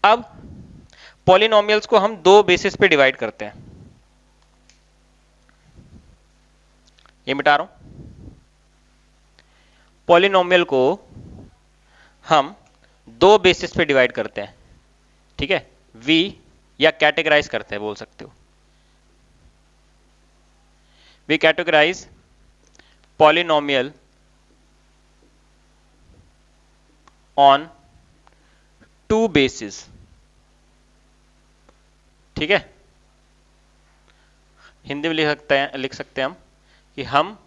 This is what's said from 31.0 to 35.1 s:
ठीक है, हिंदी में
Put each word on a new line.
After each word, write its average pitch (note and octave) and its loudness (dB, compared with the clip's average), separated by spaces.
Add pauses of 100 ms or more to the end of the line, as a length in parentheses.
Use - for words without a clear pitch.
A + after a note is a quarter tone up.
ठीक D3+ -6
है, G3+ 0 (2250)
हिंदी D3 -8
में E3 -4